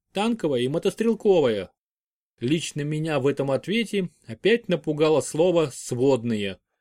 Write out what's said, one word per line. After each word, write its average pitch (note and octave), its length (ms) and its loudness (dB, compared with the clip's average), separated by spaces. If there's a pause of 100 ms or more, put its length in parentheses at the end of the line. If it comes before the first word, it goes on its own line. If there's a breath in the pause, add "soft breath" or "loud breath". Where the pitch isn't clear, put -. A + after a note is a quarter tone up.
(140)
танковая F#3 480 -2
и B2 60 0
мотострелковая». E3 1040 0 (680)
Лично C#3+ 420 -2
меня D3+ 380 -2
в C3 80 0
этом C#3 240 -2
ответе G3 580 -2 (160)
опять A3 420 0
напугало D#3 540 2
слово E3 500 2
«сводные». A#2 880 -2 (240)